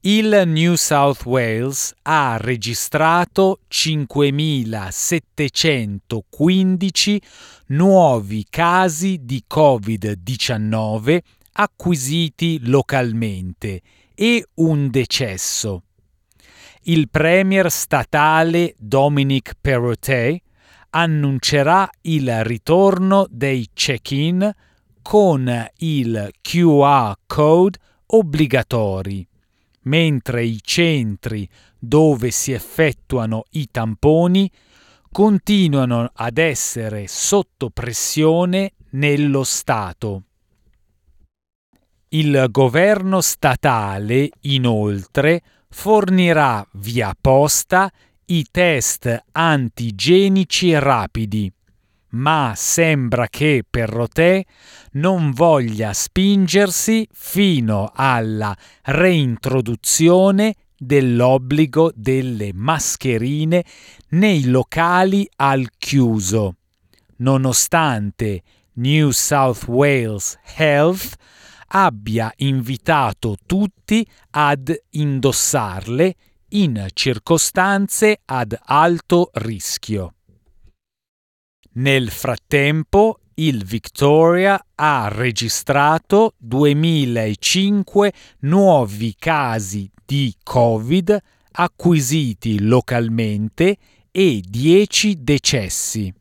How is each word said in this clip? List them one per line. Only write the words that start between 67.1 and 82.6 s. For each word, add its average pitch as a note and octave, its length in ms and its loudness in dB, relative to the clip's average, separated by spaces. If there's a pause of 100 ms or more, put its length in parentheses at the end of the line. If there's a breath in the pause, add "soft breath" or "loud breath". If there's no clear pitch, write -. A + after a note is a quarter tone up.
nonostante B2 1300 -2 (300)
New C#3+ 360 2
South C3 560 0
Wales A#2+ 720 0 (180)
Health D#3 600 0 (540 soft breath)
abbia A2+ 640 -2
invitato C3 1080 -2
tutti G#3 640 -2 (220 soft breath)
ad D3 420 0 (200)
indossarle C3 1200 -2 (360)
in C3+ 440 0
circostanze F#3+ 1300 0
ad A#2+ 300 -6 (100)
alto E3+ 680 2
rischio. G#2 800 -8 (1600)
Nel C3 360 0
frattempo, D3+ 1080 0 (180)